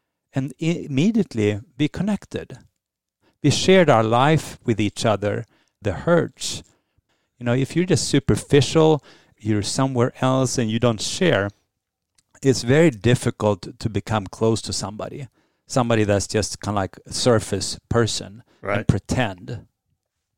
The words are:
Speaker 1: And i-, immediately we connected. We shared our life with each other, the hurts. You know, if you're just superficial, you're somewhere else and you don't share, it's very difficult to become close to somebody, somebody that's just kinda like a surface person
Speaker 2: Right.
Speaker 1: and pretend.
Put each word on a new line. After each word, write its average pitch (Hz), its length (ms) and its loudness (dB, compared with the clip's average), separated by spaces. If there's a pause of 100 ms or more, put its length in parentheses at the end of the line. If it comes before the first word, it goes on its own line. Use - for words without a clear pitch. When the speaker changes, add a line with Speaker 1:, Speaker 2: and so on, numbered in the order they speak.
(340)
Speaker 1:
And 135 280 -4
i-, 165 280 -4
immediately 131 720 0 (160)
we 147 100 0
connected. - 720 -6 (840)
We 147 100 2
shared 185 380 4
our 113 140 6
life 131 600 2
with 117 160 0
each - 240 -2
other, 104 400 -2 (360)
the 98 120 -4
hurts. - 680 -2 (760)
You 117 80 -12
know, 120 80 2
if 135 220 -2
you're 175 100 2
just 175 240 0
superficial, 147 920 2 (360)
you're 104 260 -2
somewhere 131 560 -2
else 131 380 0
and 117 120 -2
you 110 100 -2
don't 117 220 0
share, 110 480 0 (920)
it's 135 220 2
very 151 260 4
difficult 107 920 -2
to 113 100 -6
become 101 380 -4
close 113 360 -2
to 104 100 -10
somebody, 107 540 -10 (380)
somebody 117 380 0
that's 101 240 0
just - 340 -4
kinda 101 140 -4
like 95 300 -4
a - 80 -16
surface - 720 0
person 107 560 -2 (180)
Speaker 2:
Right. 101 180 -4
Speaker 1:
and 110 80 0
pretend. 110 800 -2 (720)